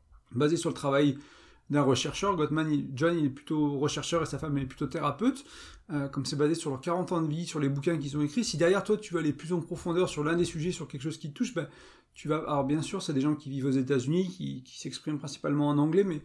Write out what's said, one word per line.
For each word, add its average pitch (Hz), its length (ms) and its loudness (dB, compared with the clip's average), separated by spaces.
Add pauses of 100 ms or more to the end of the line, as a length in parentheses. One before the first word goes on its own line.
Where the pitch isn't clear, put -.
(340)
basé 151 240 4
sur 165 120 0
le 131 40 -2
travail 139 440 4 (520)
d'un 143 140 4
rechercheur, 143 520 2
Gottman, 156 340 2
il, 139 260 0
John, 170 220 4
il 156 60 2
est 139 60 2
plutôt 147 480 0
rechercheur 147 460 0
et - 20 -2
sa 139 120 -6
femme, 147 200 -2
elle 139 60 0
est 131 40 -6
plutôt 143 200 -4
thérapeute, 165 580 0 (440)
euh, 143 200 -2
comme 139 160 -4
c'est 156 100 -4
basé 147 180 4
sur 160 160 -4
leurs 131 120 -4
quarante 175 320 -2
ans 165 80 2
de 160 80 0
vie, 165 160 -4
sur 165 160 -4
les 139 80 2
bouquins 143 280 0
qu'ils 143 200 -4
ont 151 40 2
écrits, 147 220 0
si - 140 -2
derrière 185 260 4
toi, 208 140 2
tu 208 160 -10
vas 165 80 0
aller 147 100 2
plus 160 220 -4
en 175 80 0
profondeur 175 480 0
sur 147 160 -2
l'un 165 100 2
des 175 100 2
sujets, 170 280 -4
sur 156 160 -8
quelque 131 140 -10
chose 151 140 -4
qui 156 120 -10
te 139 40 -12
touche, - 200 -2
ben, 156 140 -2 (460)
tu - 140 -12
vas, 151 100 0
alors 147 280 0
bien 151 160 0
sûr, 185 200 -6
c'est 165 120 -4
des 135 80 2
gens 147 140 2
qui 143 140 -12
vivent 135 180 -2
aux 135 40 2
États-Unis, 139 560 2
qui, 139 360 -8
qui - 160 -20
s'expriment 147 400 -6
principalement 147 500 0
en 143 80 2
anglais, 160 260 4
mais 160 220 -2